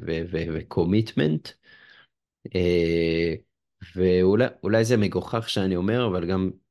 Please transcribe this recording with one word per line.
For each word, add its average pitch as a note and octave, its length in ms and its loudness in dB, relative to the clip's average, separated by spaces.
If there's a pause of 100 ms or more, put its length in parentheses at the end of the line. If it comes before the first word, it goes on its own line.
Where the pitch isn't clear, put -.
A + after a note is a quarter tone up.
ו-, E2 160 -4 (100)
ו-, E2 120 -4 (100)
וקומיטמנט. A2 960 -2 (1080)
אה, E2+ 760 2 (640)
ואולי, F#2 500 4 (180)
אולי A2 220 2
זה A#2+ 120 2
מגוחך G2+ 520 -2
שאני F#2+ 260 -2
אומר, A2 300 0
אבל F2+ 200 -2
גם F#2+ 260 0 (200)